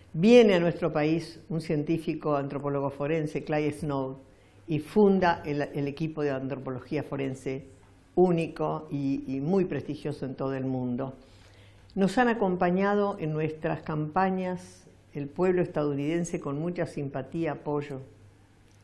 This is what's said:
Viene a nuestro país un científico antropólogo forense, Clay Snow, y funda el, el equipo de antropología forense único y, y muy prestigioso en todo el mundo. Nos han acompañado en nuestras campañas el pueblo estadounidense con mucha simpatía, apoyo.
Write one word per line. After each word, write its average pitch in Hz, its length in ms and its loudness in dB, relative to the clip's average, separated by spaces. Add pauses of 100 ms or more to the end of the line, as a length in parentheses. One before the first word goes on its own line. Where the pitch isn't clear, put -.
(140)
Viene 220 420 8
a 175 40 6
nuestro 165 320 0
país 156 480 0 (100)
un 156 120 -2
científico 156 720 -2
antropólogo 139 540 -2
forense, 151 540 -2
Clay 151 280 0
Snow, 139 460 -4 (500)
y 151 120 0
funda 190 640 4
el, 147 160 -2
el 143 260 -4
equipo 156 340 -4
de 143 100 0
antropología 131 720 -6
forense 135 640 -6 (500)
único 160 760 2
y, 139 360 -2
y 135 120 -4
muy 175 260 2
prestigioso 143 600 -6
en 127 100 -8
todo 135 200 -2
el 131 100 -4
mundo. 131 500 -4 (800)
Nos 190 220 2
han 247 100 4
acompañado 202 920 2
en 156 140 -2
nuestras 156 480 -2
campañas 185 1040 -2 (280)
el 143 140 -8
pueblo 180 340 2
estadounidense 156 800 0
con 143 200 -4
mucha 175 260 -2
simpatía, 147 680 -4
apoyo. 143 480 -4 (840)